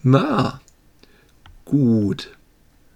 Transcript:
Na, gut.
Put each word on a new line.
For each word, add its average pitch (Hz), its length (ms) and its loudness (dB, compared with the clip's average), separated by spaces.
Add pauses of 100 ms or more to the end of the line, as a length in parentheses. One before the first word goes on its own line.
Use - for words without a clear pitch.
Na, 151 580 0 (1040)
gut. 113 680 0 (640)